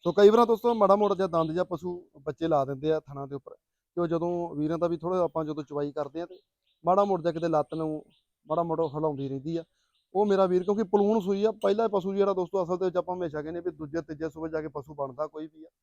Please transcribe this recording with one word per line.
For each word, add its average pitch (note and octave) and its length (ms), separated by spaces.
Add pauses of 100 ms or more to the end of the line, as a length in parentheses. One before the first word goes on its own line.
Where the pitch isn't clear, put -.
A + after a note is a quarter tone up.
ਸੋ F3 80
ਕਈ G3+ 180
ਵਾਰਾਂ A#3 160
ਦੋਸਤੋ A#3 280
ਮਾੜਾ G3+ 220
ਮੋਟਾ G3+ 200
ਜਿਹਾ F#3+ 120
ਦੰਦ D#3+ 240
ਜਾਂ F3 140
ਪਸ਼ੂ F3 440 (120)
ਬੱਚੇ D3+ 260
ਲਾ D3 180
ਦਿੰਦੇ C#3 260
ਆ D#3 80
ਥਣਾਂ C#3 280
ਦੇ C#3 80
ਉੱਪਰ, - 160 (440)
ਤੇ F3 60
ਉਹ E3+ 60
ਜਦੋਂ E3+ 480
ਵੀਰਾਂ D#3 220
ਦਾ E3+ 100
ਵੀ E3+ 100
ਥੋੜ੍ਹਾ F3 260
ਆਪਾਂ D#3+ 220
ਜਦੋਂ D3+ 180
ਚਵਾਈ D3 280
ਕਰਦੇ D3 300
ਆ F3 40
ਤੇ F3+ 140 (460)
ਮਾੜਾ F#3+ 200
ਮੋਟਾ F#3+ 160
ਜਿਹਾ E3 120
ਕਿਤੇ E3 140
ਲੱਤ D#3 260
ਨੂੰ D#3 320 (420)
ਮਾੜਾ D#3+ 160
ਮੋਟਾ E3 200 (120)
ਹਿਲਾਉਂਦੀ D3 340
ਰਹਿੰਦੀ C#3 280
ਆ। D#3+ 60 (500)
ਉਹ G3+ 120
ਮੇਰਾ F#3+ 200
ਵੀਰ, F3+ 180
ਕਿਉਂਕਿ G3+ 200
ਪਲੂਣ G#3 360
ਸੂਈ G3 240
ਆ, A3 80
ਪਹਿਲਾ G#3 360
ਪਸ਼ੂ G3 260
ਜਿਹੜਾ G3 200
ਦੋਸਤੋ F3+ 320
ਅਸਲ F3+ 120
ਦੇ F#3 80
ਵਿੱਚ F3+ 120
ਆਪਾਂ F3+ 180
ਹਮੇਸ਼ਾ D#3 260
ਕਹਿੰਦੇ E3 200
ਵੀ F3 100
ਦੂਜੇ D3+ 300
ਤੀਜੇ D#3 280
ਸੂਏ D#3+ 200
ਜਾ D#3 120
ਕੇ D#3 60
ਪਸ਼ੂ D3 260
ਬਣਦਾ C#3+ 340
ਕੋਈ D#3 200
ਵੀ D#3 160
ਆ। D#3+ 40 (160)